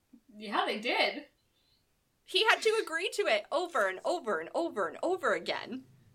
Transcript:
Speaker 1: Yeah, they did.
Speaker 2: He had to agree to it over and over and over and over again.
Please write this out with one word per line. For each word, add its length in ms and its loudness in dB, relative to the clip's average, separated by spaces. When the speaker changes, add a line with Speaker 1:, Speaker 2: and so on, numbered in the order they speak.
Speaker 1:
Yeah, 300 -2
they 120 -2
did. 460 0
Speaker 2:
He 240 0
had 140 6
to 200 4
agree 300 -2
to 140 0
it 220 2
over 380 2
and 160 -4
over 380 0
and 120 -10
over 360 0
and 120 -10
over 320 0
again. 520 -4